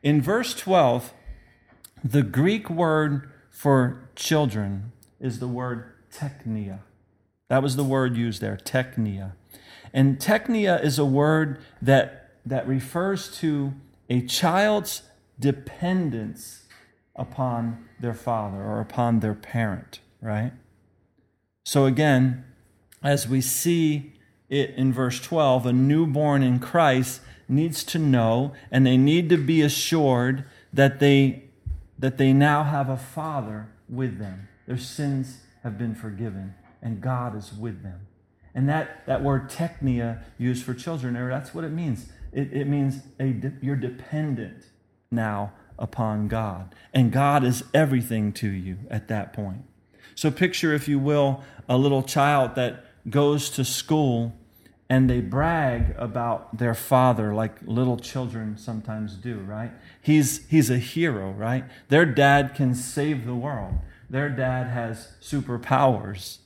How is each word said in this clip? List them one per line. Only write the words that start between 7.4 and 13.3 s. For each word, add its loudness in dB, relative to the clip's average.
That 2
was 0
the 0
word 2
used -2
there, -4
teknia. -4
And 4
teknia 0
is 0
a 2
word 2
that, 2
that -4
refers -2